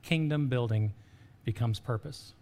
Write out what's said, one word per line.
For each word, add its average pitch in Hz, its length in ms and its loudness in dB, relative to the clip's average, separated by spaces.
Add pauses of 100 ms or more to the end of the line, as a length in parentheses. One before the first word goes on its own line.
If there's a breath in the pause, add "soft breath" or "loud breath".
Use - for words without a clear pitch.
kingdom 151 460 2
building 110 440 2 (520 loud breath)
becomes 110 340 0
purpose. - 640 -6